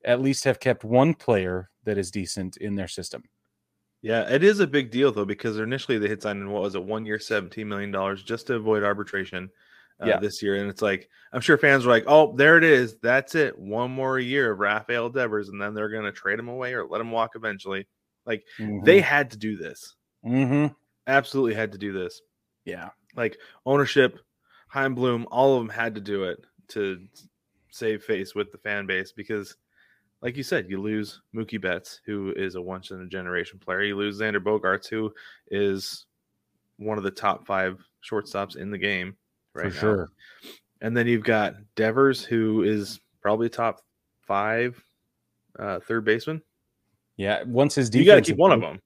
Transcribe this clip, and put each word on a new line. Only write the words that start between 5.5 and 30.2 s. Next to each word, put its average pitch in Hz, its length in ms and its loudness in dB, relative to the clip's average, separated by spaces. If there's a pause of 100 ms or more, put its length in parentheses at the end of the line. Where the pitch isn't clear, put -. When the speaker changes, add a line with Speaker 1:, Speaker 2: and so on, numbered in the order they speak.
Speaker 2:
initially 120 400 -2
they 104 100 0
had 104 140 -4
signed 101 180 -4
in, 98 100 -10
what 101 120 -4
was 98 120 -4
it, 92 100 -6
one 107 220 -6
year, 107 120 -4
seventeen 104 500 -6
million 101 220 -6
dollars 98 320 -4
just 113 260 -8
to 127 80 -2
avoid 110 260 2
arbitration, 98 680 -4 (540)
uh, - 40 -2
Speaker 1:
Yeah. 107 120 2
Speaker 2:
this 101 240 -4
year. 98 140 0
And 101 120 -4
it's 98 140 -6
like, 98 260 -2 (240)
I'm 123 80 -4
sure 147 160 6
fans 139 300 4
were 123 60 6
like, 113 140 4
"Oh, 143 300 8
there 156 220 8
it 160 60 6
is. 127 360 4
That's 165 340 0
it. 151 240 0
One 113 340 -4
more 131 260 -2
year 127 340 0
of 95 60 -4
Rafael 110 500 0
Devers, 110 400 -2
and 101 140 -10
then 104 100 -6
they're 107 160 -6
gonna 107 240 -6
trade 101 260 -4
him 120 100 -10
away 127 260 -8
or 107 120 -6
let 101 140 -4
him 117 120 -6
walk 113 220 0
eventually." 98 520 -8 (400)
Like, 110 180 -6 (140)
Speaker 1:
Mm-hmm. 104 260 -6
Speaker 2:
they 185 160 10
had 143 300 0
to 110 80 -18
do 107 180 -6
this. - 380 -14 (320)
Speaker 1:
Mm-hmm. 135 480 0 (320)
Speaker 2:
Absolutely 135 480 2
had 107 180 -4
to 98 60 -16
do 101 160 -6
this. 90 260 -6 (460)
Speaker 1:
Yeah. 87 240 -12 (260)
Speaker 2:
Like, 117 220 -4 (260)
ownership, 135 540 4 (500)
Chaim 135 260 -2
Bloom, 120 360 0
all 135 260 4
of 120 60 0
them 110 120 -8
had 113 200 -2
to 107 80 -10
do 98 220 -4
it 87 200 -6 (240)
to 98 380 -6 (640)
save 110 340 -4
face 95 300 -4
with 101 180 -6
the - 60 -20
fan 104 280 -6
base 95 260 -4
because, 104 440 -8 (680)